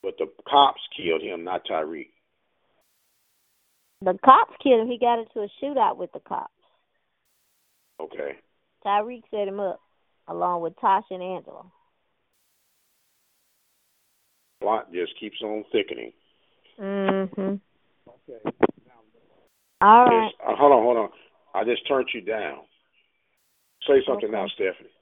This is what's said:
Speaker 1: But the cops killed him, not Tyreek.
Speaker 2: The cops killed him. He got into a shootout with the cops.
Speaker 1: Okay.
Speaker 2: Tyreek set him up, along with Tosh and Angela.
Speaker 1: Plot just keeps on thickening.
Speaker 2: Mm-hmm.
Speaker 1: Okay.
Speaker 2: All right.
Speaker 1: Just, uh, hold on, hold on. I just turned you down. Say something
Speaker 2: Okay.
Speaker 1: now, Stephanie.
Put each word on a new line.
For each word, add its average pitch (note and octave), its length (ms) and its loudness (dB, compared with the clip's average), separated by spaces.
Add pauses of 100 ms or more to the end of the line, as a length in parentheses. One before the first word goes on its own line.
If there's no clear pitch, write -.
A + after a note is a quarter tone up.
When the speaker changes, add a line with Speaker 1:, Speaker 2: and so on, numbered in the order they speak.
Speaker 1:
But F#2+ 160 -8
the D#2+ 80 -4 (220)
cops C#3+ 320 4 (160)
killed E2 240 -2
him, F2 240 -10
not F2+ 220 -6
Tyreek. D#2+ 440 -6 (1900)
Speaker 2:
The F#3 220 0
cops C4+ 380 4
killed B3 180 2
him. A3 80 -4
He A#3+ 100 -8
got A#3+ 200 -2
into A3 220 -12
a G#3 80 -8 (120)
shootout C4+ 360 -2
with F3+ 160 -12
the - 80 -18
cops. - 320 -12 (1500)
Speaker 1:
Okay. D2 380 -10 (480)
Speaker 2:
Tyreek G#3+ 440 -2
set G#3 180 -4
him G3 120 -10
up, F#3 200 -6 (480)
along F3 340 -4
with E3+ 180 -8
Tosh G3+ 300 2
and F#3 120 -10
Angela. F3+ 420 -12 (3000)
Speaker 1:
Plot G#2 320 -2
just F2 260 -6
keeps G#2+ 240 -16
on G#2+ 300 -8
thickening. B1 400 -6 (680)
Speaker 2:
Mm-hmm. G3 760 -4 (540)
Speaker 1:
Okay. - 440 -14 (1300)
Speaker 2:
All A3 260 10
right. A3+ 240 4
Speaker 1:
Just, - 120 -20
uh, - 140 -4
hold C#3+ 160 8
on, A#2 100 8
hold A#2+ 160 4
on. G#2 100 -2 (460)
I G2 100 -2
just A#2 240 -2
turned C3 260 0
you A#2 60 -8
down. F#2 380 -6 (1300)
Say C3+ 200 6
something A2+ 220 -4
Speaker 2:
Okay. G#2+ 80 -6
Speaker 1:
now, F#2+ 120 -4
Stephanie. - 420 -6 (120)